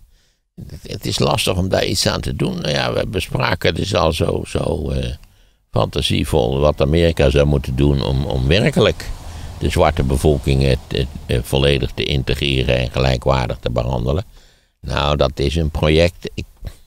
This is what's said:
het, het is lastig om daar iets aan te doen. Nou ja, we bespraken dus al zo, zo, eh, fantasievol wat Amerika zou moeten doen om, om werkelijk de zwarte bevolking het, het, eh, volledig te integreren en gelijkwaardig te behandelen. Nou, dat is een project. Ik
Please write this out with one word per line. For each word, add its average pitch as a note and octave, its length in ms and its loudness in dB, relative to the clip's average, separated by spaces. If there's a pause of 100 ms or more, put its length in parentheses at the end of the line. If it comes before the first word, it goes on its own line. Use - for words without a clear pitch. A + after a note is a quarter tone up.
(560)
het, - 260 -16
het - 240 -10
is A#2 140 -2
lastig - 380 2
om F#2 120 0
daar F#2+ 160 2
iets - 220 0
aan F2 140 0
te C2 140 -4
doen. - 260 -2
Nou - 80 -4
ja, C#2 240 -2
we - 140 -2
bespraken F#2+ 680 -2
dus F2 200 -2
al E2 180 2
zo, F2 340 0
zo, D#2 420 -4
eh, C2+ 240 -4 (580)
fantasievol F2 880 0
wat D2 220 2
Amerika D#2 480 4
zou C#2+ 160 4
moeten C#2 300 0
doen C#2 260 4
om, C2 240 0
om C2 220 -2
werkelijk G#2 640 2 (500)
de - 100 -2
zwarte D#2 340 2
bevolking C2+ 600 2
het, C2 240 2
het, C2 200 -2 (180)
eh, A#1+ 180 -2
volledig C#2 480 0
te - 120 -4
integreren B1+ 760 0
en B1+ 140 -2
gelijkwaardig B1+ 680 0
te A#1+ 80 -6
behandelen. B1 540 -2 (580)
Nou, C#2 360 -2
dat C#2 220 0
is C#2+ 160 0
een D#2+ 140 0
project. D#2 640 2
Ik - 120 -10 (420)